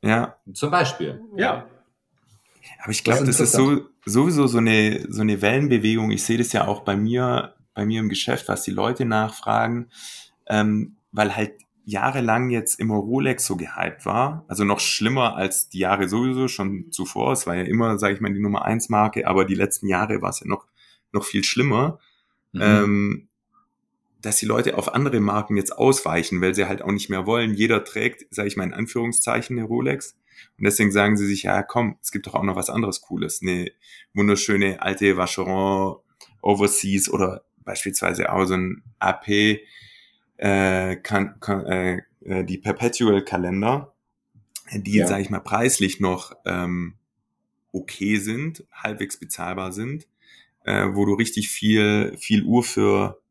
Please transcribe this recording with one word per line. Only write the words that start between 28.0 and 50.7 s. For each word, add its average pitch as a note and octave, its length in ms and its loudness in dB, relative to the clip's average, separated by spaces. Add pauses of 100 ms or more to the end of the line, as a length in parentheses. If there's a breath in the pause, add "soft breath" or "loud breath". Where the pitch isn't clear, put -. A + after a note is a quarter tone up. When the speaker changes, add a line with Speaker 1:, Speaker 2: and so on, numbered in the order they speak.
Speaker 1:
sag G#2 160 -6
ich G2+ 100 -4
mal G2 80 -4
in F2 100 -6
Anführungszeichen, A#2 840 -4
eine A2+ 80 -6
Rolex. B2+ 500 -4 (420 soft breath)
Und G2+ 60 -6
deswegen G#2 280 4
sagen G#2 240 4
sie G2+ 100 0
sich, G2 180 -2
"Ja, G2 200 -2
komm, A#2 360 -2
es - 120 -6
gibt G2 160 -8
doch - 60 -14
auch F#2+ 100 0
noch F#2+ 120 -2
was F#2+ 140 -4
anderes G#2+ 300 -4
Cooles." E2+ 420 -6
Eine F2+ 300 -2 (420 loud breath)
wunderschöne G2+ 640 2
alte F#2+ 360 2
Vacheron F#2+ 800 0 (440 soft breath)
Overseas G2+ 720 2
oder F#2+ 320 0 (220)
beispielsweise F#2+ 680 -2
auch F#2+ 120 2
so F#2 100 0
ein F#2 300 -4 (160)
A F#2+ 140 2
P, G#2 500 0 (800 soft breath)
äh, F#2 540 2
kan-, G2+ 420 -4
kan-, G2 280 -4
äh, F#2 340 -2 (240)
äh, F#2 200 -2
die F2+ 120 -6
Perpetual A2 640 0
Kalender, G2 720 -2 (800)
die, G2+ 220 -6
Speaker 2:
Ja. G#2+ 120 6
Speaker 1:
sag G2 140 0
ich F#2+ 80 -4
mal, F#2+ 120 -4
preislich G#2 600 0
noch, F#2 320 -2 (140)
ähm, F2+ 480 -4 (800)
okay G2 440 -4
sind, A#2 560 -6
halbwegs G#2 460 -8
bezahlbar F#2 520 -8
sind, A#2+ 380 -10 (560 soft breath)
äh, G2+ 300 0